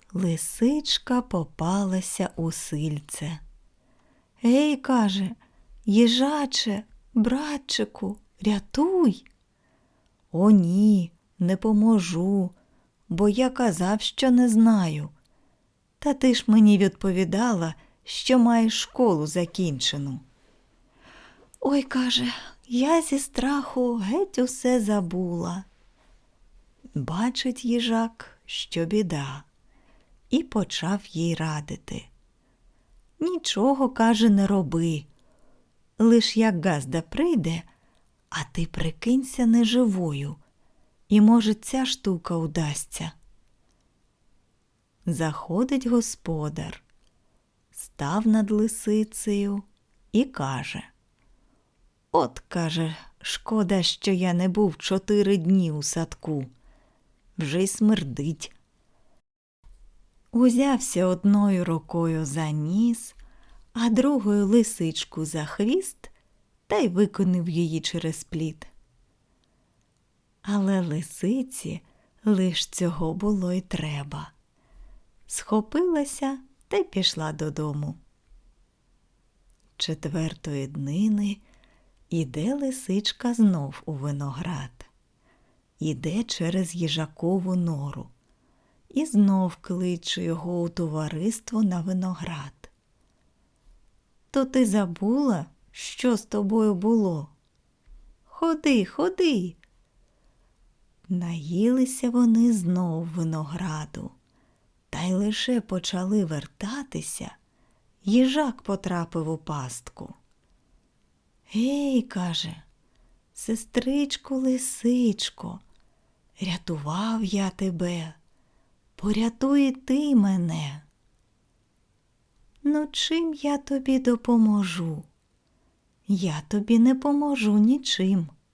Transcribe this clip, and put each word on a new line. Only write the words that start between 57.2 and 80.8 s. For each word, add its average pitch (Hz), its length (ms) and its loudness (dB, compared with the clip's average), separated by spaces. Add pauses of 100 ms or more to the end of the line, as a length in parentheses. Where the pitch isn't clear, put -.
Вже 165 240 -2
й - 40 2
смердить». 160 880 0 (1800)
Узявся 254 760 4
одною 196 580 4
рукою 165 600 -2
за 151 260 -4
ніс, 190 640 -2 (580)
а 233 180 0
другою 214 560 2
лисичку 185 800 0
за 156 200 -6
хвіст 254 640 -4 (560)
та 415 120 -2
й 262 100 2
викинув 180 600 0
її 160 320 -2
через 160 440 -6
пліт. 156 420 -8 (1800)
Але 196 380 0
лисиці 175 1000 -4 (440)
лиш 185 420 0
цього 165 480 -4
було 190 380 -2
й 185 80 -2
треба. 147 720 -8 (920)
Схопилася 285 1120 -2 (300)
та - 80 -2
й 381 80 0
пішла 165 480 -2
додому. 151 640 -6 (1800)
Четвертої 156 920 -6
днини 196 680 -2 (760)